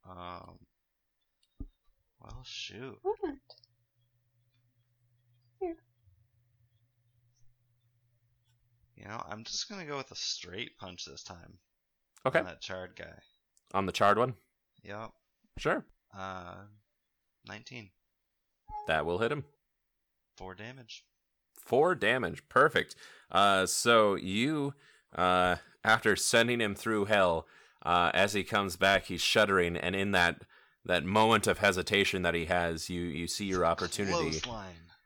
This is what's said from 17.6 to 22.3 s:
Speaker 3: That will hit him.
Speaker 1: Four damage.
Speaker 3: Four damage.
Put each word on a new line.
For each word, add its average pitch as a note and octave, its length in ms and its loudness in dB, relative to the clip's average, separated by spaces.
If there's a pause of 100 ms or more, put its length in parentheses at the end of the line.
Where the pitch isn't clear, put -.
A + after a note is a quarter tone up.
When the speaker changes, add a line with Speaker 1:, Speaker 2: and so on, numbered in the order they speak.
Speaker 3:
That D#2 180 0
will F2 140 -4
hit A#2 120 -2
him. C#3+ 140 -8 (920)
Speaker 1:
Four F#2 180 -14
damage. A#2 500 -18 (480)
Speaker 3:
Four D#3 420 2
damage. G#2+ 540 0